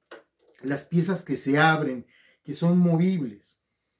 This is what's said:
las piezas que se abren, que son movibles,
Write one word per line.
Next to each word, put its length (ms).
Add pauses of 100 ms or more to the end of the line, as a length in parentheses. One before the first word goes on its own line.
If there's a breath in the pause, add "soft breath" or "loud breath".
(640)
las 220
piezas 380
que 160
se 180
abren, 500 (360 soft breath)
que 120
son 240
movibles, 840 (360)